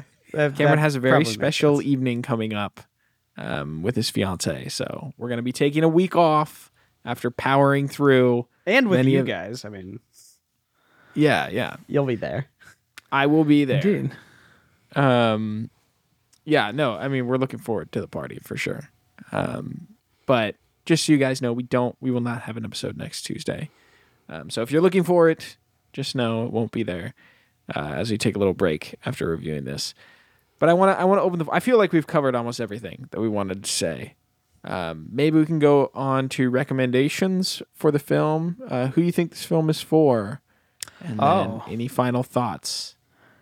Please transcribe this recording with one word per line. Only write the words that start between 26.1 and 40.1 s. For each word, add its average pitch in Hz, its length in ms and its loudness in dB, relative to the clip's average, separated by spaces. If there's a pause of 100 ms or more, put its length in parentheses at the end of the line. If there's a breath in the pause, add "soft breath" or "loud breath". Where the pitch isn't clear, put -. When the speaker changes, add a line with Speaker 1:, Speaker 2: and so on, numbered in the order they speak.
Speaker 2:
know 113 300 -2
it 98 60 -8
won't 110 200 -2
be 117 100 -4
there, 90 320 -8 (600 soft breath)
uh, 73 180 -6
as 104 160 -4
we 104 80 -2
take 107 160 -2
a 101 60 -2
little 98 140 2
break 78 500 -2
after 135 240 -4
reviewing 78 360 -6
this. 71 300 -8 (640 soft breath)
But 151 100 2
I 170 60 8
wanna, 190 180 4
I 175 120 0
wanna 190 180 4
open 175 160 0
the, 156 140 -2
I 170 80 0
feel 247 180 4
like 196 140 2
we've 160 160 2
covered 139 260 2
almost 117 260 -4
everything 107 520 -10
that - 80 -4
we 113 80 0
wanted 98 340 -4
to - 80 -6
say. 82 460 -4 (480)
Um, 82 480 -8
maybe 156 260 2
we 156 80 4
can 160 140 -2
go 143 340 4
on 135 360 0
to 127 200 0
recommendations 139 1120 0 (100)
for 156 200 2
the 143 80 2
film. 156 560 0 (120)
Uh, 127 200 -2
who 147 140 0
you 175 100 2
think 170 180 0
this - 140 -14
film 160 260 2
is 156 100 -2
for? 123 600 2 (600 loud breath)